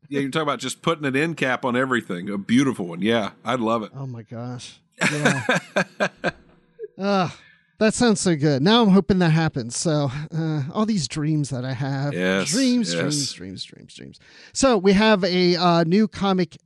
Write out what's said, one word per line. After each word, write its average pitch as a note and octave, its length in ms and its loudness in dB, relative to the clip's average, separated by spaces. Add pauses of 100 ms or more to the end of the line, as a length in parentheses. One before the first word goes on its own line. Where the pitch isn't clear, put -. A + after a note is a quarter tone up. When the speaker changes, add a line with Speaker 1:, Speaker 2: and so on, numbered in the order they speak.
Speaker 1:
Yeah, C#3 100 -4
you're C#3 100 -4
talking D#3 140 -2
about C#3 160 -2
just B2 240 -8
putting E3 220 -2
an C3 100 -2
end D#3 220 -2
cap B2+ 280 -2
on A#2+ 120 0
everything. A2 520 -2
A G2+ 80 -6
beautiful A2+ 480 0
one. E2+ 160 -10
Yeah, G#2+ 300 0 (140)
I'd B2 160 -2
love A2+ 220 0
it. - 120 -12
Speaker 2:
Oh, C3+ 100 -10
my A#2 180 -12
gosh. A#2+ 560 -14 (320)
Yeah. D3 320 0 (340)
Speaker 1:
<laughs> - 540 -4 (640)
Speaker 2:
Ugh, F#3+ 340 0 (480)
that G#3+ 140 2
sounds A#3 260 2
so F3 160 2
good. C#3+ 260 2
Now A3 220 4
I'm G#3 60 4
hoping F#3+ 300 4
that F3 100 4
happens. D#3 480 0
So, D3 340 0 (240)
uh, D#3 280 -2 (100)
all G#3+ 120 -2
these G#3 220 -2
dreams D3+ 440 -2
that B2+ 120 -6
I C3 100 -6
have. C#3 400 -4
Speaker 1:
Yes, F#3 380 0
Speaker 2:
Dreams, A#3+ 420 0
Speaker 1:
yes. E3+ 80 -2
Speaker 2:
dreams, D3 320 -4
dreams, G2 300 -12
dreams, - 320 -20
dreams. - 240 -20 (320)
So C4 260 2
we F#3+ 160 4
have G#3 300 4
a, F3+ 320 4
uh, E3+ 300 4
new G3 220 4
comic F#3 580 -2